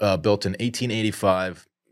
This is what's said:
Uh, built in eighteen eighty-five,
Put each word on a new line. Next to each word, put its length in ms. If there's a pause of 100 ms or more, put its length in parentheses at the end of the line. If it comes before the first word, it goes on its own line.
Uh, 160
built 300
in 140
eighteen 320
eighty-five, 760 (260)